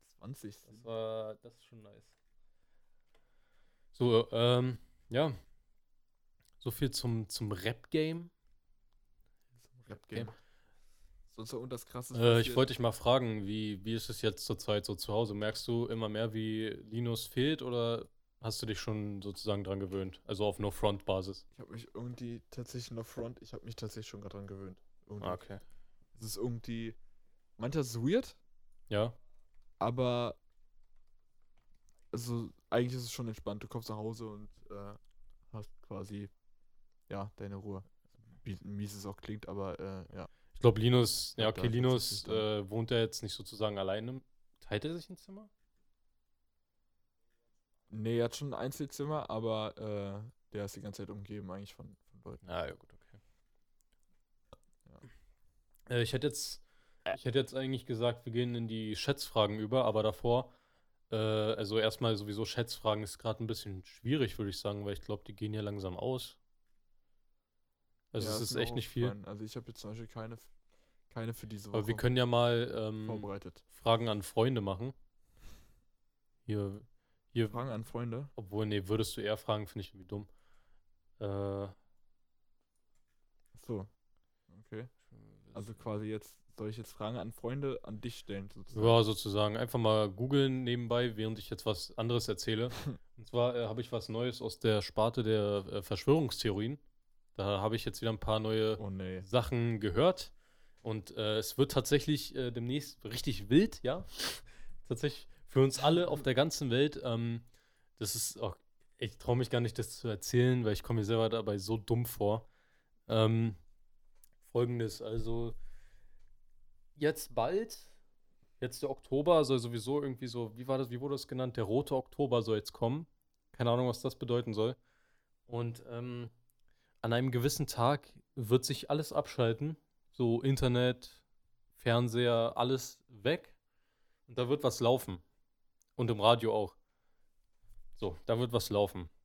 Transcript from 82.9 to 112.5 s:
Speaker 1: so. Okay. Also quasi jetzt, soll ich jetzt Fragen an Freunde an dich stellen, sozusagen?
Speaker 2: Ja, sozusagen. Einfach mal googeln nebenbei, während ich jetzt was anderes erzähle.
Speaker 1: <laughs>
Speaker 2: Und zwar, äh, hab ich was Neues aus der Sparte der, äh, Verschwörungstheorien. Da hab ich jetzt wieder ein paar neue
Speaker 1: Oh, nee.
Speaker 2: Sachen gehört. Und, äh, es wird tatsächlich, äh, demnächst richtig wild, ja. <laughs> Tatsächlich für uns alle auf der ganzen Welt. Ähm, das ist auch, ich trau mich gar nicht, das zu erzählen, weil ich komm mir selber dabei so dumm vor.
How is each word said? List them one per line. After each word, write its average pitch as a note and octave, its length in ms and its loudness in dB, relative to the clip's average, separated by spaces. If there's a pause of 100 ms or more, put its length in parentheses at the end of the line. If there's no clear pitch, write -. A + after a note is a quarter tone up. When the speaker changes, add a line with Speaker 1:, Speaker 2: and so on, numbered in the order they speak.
Speaker 1:
so. G#2 220 -6 (800)
Okay. A2+ 220 -12 (680)
Also G2+ 180 -10
quasi G#2+ 340 -4
jetzt, G#2+ 280 -8 (220)
soll G#2+ 120 -6
ich G#2+ 80 -8
jetzt A2 140 -12
Fragen A2 260 -4
an A2 140 -6
Freunde C3+ 520 -4
an G#2+ 180 -10
dich A#2 180 -8
stellen, G2 340 -8
sozusagen? G#2+ 320 -2
Speaker 2:
Ja, A#2 180 10
sozusagen. G#2 540 2
Einfach A#2+ 220 0
mal G#2+ 320 6
googeln C3 520 2
nebenbei, A#2+ 540 0
während A2 220 -2
ich - 100 -12
jetzt - 160 -6
was - 320 -2
anderes A#2 300 0
erzähle. A2 420 0
Speaker 1:
<laughs> - 480 -8
Speaker 2:
Und A2+ 100 -16
zwar, A#2+ 280 2
äh, A#2 120 0
hab A2 120 -4
ich B2 120 -6
was A2+ 180 -4
Neues A#2+ 320 -2
aus - 180 -6
der G#2+ 240 4
Sparte - 400 2
der, G#2 480 2
äh, G2+ 100 -4
Verschwörungstheorien. A#2 960 0 (580)
Da G2 260 0
hab A2 120 2
ich A#2 120 -2
jetzt - 160 -4
wieder A2+ 100 0
ein A2 80 -4
paar A2 200 2
neue A2 400 2
Speaker 1:
Oh, G#2 120 -6
nee. F#2 300 -6
Speaker 2:
Sachen A#2 580 2
gehört. A2 520 2 (520)
Und, A2 340 -6
äh, G#2+ 200 0
es - 200 -4
wird C#3 140 4
tatsächlich, C#3+ 640 2
äh, B2 160 -2
demnächst B2 540 -6
richtig G#2 440 -4
wild, F3+ 320 6
ja. E3 240 -2 (400)
<laughs> - 440 -10
Tatsächlich - 380 -2 (200)
für C3 160 6
uns C3+ 180 4
alle E3+ 280 6
auf D3+ 140 -2
der C3 120 2
ganzen C#3+ 360 2
Welt. C#3+ 320 4
Ähm, A#2 380 -2 (580)
das G#2+ 160 -2
ist - 240 -6
auch, G#2 160 -4 (420)
ich A#2 200 -6
trau - 160 0
mich B2 160 0
gar A#2+ 120 4
nicht, A#2 180 -2
das - 180 -6
zu - 120 -6
erzählen, B2 560 4
weil G#2+ 80 4
ich - 100 -2
komm A#2 140 0
mir G#2 80 2
selber A2+ 240 4
dabei G#2+ 280 0
so G2+ 200 0
dumm A#2 280 0
vor. G#2+ 420 0 (600)